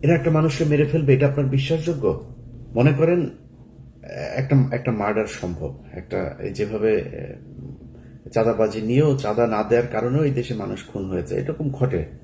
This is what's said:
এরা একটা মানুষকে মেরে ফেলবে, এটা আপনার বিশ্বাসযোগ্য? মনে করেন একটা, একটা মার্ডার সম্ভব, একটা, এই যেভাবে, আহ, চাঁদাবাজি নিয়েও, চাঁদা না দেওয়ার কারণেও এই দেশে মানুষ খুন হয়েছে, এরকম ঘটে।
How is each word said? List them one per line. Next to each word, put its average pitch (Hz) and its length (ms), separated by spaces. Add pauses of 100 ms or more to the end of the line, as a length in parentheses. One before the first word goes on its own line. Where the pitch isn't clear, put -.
এরা 156 140
একটা 156 160
মানুষকে 156 340
মেরে 147 200
ফেলবে, 143 280
এটা 139 140
আপনার 139 180
বিশ্বাসযোগ্য? 139 880 (400)
মনে 135 180
করেন 160 360 (1040)
একটা, 135 360
একটা 123 200
মার্ডার 104 340
সম্ভব, 78 580 (100)
একটা, 92 460
এই 92 140
যেভাবে, 107 480
আহ, - 1300
চাঁদাবাজি 110 520
নিয়েও, 135 360
চাঁদা 117 300
না 107 160
দেওয়ার 120 240
কারণেও 123 360
এই 143 80
দেশে 123 220
মানুষ 101 340
খুন 98 180
হয়েছে, 92 300
এরকম 151 340
ঘটে। 92 360 (180)